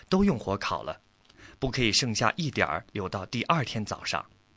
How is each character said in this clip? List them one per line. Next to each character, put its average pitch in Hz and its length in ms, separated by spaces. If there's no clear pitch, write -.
都 190 160
用 156 140
火 98 180
烤 80 260
了， 73 200
不 131 120
可 127 120
以 107 100
剩 117 220
下 113 220
一 160 140
点 92 160
儿 73 260
留 95 160
到 92 180
第 117 180
二 160 200
天 110 200
早 - 180
上。 - 260